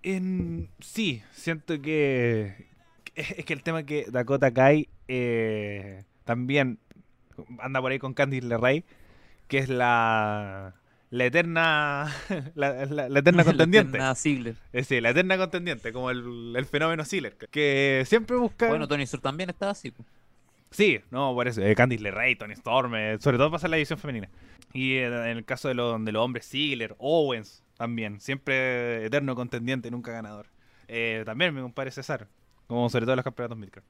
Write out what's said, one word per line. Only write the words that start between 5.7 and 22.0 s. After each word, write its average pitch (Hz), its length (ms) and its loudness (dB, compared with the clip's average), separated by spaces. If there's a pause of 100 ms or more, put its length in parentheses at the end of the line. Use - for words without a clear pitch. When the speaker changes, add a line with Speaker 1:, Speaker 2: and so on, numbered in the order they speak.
Speaker 1:
también 127 560 0 (800)
anda 131 220 -4
por 127 100 -2
ahí 135 80 -2
con 131 140 -6
Candice 135 320 0
LeRae, 123 380 2 (640)
que 139 100 0
es 135 120 0
la, 107 1040 0 (340)
la 123 160 0
eterna, 151 880 2 (160)
<laughs> 156 260 -6
la, 139 300 0
la, 143 240 -4
la 139 100 4
eterna 175 180 8
Speaker 2:
<laughs> 175 60 8
La - 20 8
Speaker 1:
contendiente. 160 520 6
Speaker 2:
eterna 131 180 2
Ziggler. 123 400 -2 (160)
Speaker 1:
Eh, 123 120 -2
sí, 127 180 2
la 117 100 4
eterna 185 260 4
contendiente, 175 560 -4
como 127 180 -4
el, 120 440 -8
el 131 100 0
fenómeno 156 400 0
Ziggler, 135 300 -4
que 139 680 2
siempre 226 320 2
busca 233 300 0
Speaker 2:
Bueno, 165 200 0
Toni 143 160 -2
Storm 127 200 -8
también 160 260 -4
estaba 196 220 -6
así, 147 200 -10
po. - 120 -20 (680)
Speaker 1:
Sí, 180 300 2 (120)
no, 131 220 -2
por 123 140 0
eso, 110 140 -2
eh, 101 140 6
Candice 120 280 4